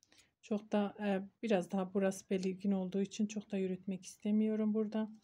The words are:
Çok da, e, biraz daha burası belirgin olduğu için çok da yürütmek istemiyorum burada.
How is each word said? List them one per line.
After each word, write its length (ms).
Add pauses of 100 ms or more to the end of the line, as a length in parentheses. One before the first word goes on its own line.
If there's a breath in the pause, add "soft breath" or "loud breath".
(420 soft breath)
Çok 300
da, 280
e, 300 (140)
biraz 280
daha 220
burası 360
belirgin 420
olduğu 300
için 260
çok 240
da 60
yürütmek 480
istemiyorum 680
burada. 380 (120)